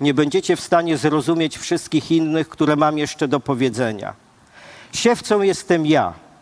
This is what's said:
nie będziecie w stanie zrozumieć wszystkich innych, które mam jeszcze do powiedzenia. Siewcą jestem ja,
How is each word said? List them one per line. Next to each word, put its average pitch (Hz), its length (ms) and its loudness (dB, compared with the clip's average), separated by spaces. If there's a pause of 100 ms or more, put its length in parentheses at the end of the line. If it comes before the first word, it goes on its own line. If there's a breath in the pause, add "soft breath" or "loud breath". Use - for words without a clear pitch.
nie 143 140 2
będziecie 151 420 0
w - 40 -6
stanie 170 360 0
zrozumieć 151 640 0
wszystkich - 520 -4
innych, 160 380 0
które 151 280 0
mam 151 220 2
jeszcze 147 300 -4
do 139 120 0
powiedzenia. 117 760 -2 (760 loud breath)
Siewcą 214 500 0
jestem 175 440 0
ja, 127 260 2 (300)